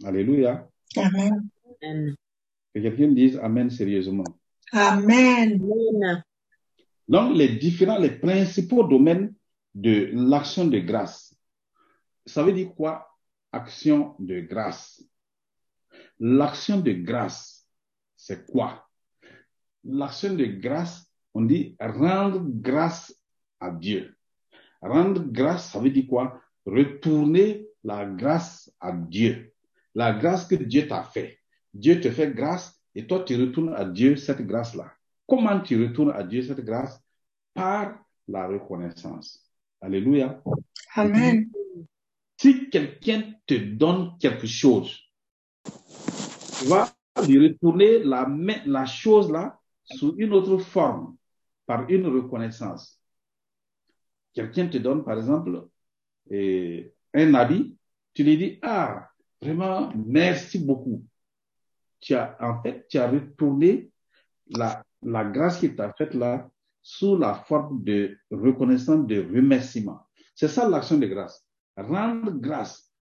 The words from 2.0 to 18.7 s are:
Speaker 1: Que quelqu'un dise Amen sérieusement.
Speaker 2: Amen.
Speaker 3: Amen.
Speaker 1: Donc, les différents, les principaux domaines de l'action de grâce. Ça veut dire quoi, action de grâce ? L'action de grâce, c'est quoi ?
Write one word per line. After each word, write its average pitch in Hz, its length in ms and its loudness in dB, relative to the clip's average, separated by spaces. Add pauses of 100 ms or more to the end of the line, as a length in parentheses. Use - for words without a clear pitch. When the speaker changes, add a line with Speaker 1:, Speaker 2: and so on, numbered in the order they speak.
Speaker 1:
Que 107 60 -6
quelqu'un 117 320 2
dise 131 260 6
Amen 117 320 0
sérieusement. 98 540 -2 (480)
Speaker 2:
Amen. 214 880 4
Speaker 3:
Amen. 208 640 0 (840)
Speaker 1:
Donc, 226 300 4
les 139 120 6
différents, 170 500 2
les 147 180 0
principaux 190 680 2
domaines 165 520 4 (400)
de 104 380 2
l'action 139 520 0
de 127 140 2
grâce. 101 560 -6 (880)
Ça - 160 -2
veut 185 120 4
dire 185 200 -4
quoi, 156 340 -6 (440)
action - 680 -2
de 92 220 -8
grâce ? 104 640 -10 (1160)
L'action 143 600 0
de 139 140 0
grâce, - 760 -8 (480)
c'est - 320 -14
quoi ? - 420 -4 (920)